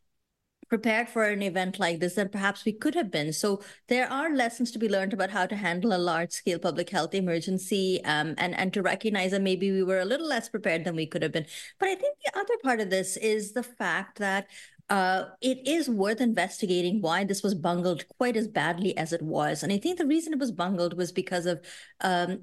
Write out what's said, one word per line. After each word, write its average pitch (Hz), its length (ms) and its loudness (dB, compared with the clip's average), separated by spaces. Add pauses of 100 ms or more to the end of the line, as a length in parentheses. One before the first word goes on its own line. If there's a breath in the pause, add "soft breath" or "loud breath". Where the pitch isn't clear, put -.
(680)
prepared 226 380 2
for 226 180 2
an 202 180 0
event 185 340 -2
like 170 220 0
this 180 160 0
than 196 140 0
perhaps 202 360 -2
we 220 60 2
could 262 240 0
have 247 160 0
been. 156 200 0
So 202 300 0 (280 loud breath)
there 247 200 2
are 294 240 -2
lessons 240 380 0
to 226 80 -6
be 220 100 2
learned 196 240 0
about 190 160 0
how 196 160 0
to 196 100 -2
handle 185 380 0
a 180 60 2
large-scale 175 580 0
public 175 320 -2
health 165 240 0
emergency, 185 920 0
um, 151 340 0
and, 180 160 -2
and 185 180 0
to 208 80 0
recognize 196 500 0
that 196 100 2
maybe 190 300 2
we 190 120 2
were 185 160 2
a 185 60 0
little 277 200 -2
less 247 240 -2
prepared 180 340 -2
than 170 120 -2
we 160 100 -2
could 160 160 -4
have 160 100 0
been. 160 140 -2 (340 loud breath)
But 381 100 2
I 381 60 0
think 571 300 -2
the 453 140 -4
other 427 240 0
part 247 160 2
of 202 100 -2
this 185 280 0
is 214 340 0
the 247 100 -2
fact 196 560 -4
that, 196 300 -2 (420 loud breath)
uh, 190 360 2 (160)
it 262 260 0
is 302 220 2
worth 214 320 2
investigating 185 800 2
why 170 220 2
this 196 200 0
was 196 100 2
bungled 175 540 0 (100)
quite 247 180 2
as 220 120 0
badly 170 500 0
as 156 160 -2
it 165 80 0
was. 151 420 0
And 180 80 0
I 202 60 4
think 349 200 -2
the 339 100 2
reason 320 260 2
it 269 60 0
was 254 120 0
bungled 175 460 0
was 180 140 -2
because 180 340 -2
of, 175 160 0 (400 loud breath)
um, 180 420 2